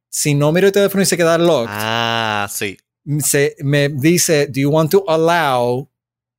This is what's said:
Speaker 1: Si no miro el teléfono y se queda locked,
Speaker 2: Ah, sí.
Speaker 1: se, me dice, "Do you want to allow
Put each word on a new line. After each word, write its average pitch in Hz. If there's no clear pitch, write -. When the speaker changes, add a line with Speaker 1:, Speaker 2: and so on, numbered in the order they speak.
Speaker 1:
Si -
no 147
miro 185
el 196
teléfono 196
y 180
se 180
queda 170
locked, 156
Speaker 2:
Ah, 110
sí. 101
Speaker 1:
se, 143
me 143
dice, 151
"Do 135
you 143
want 160
to 196
allow 147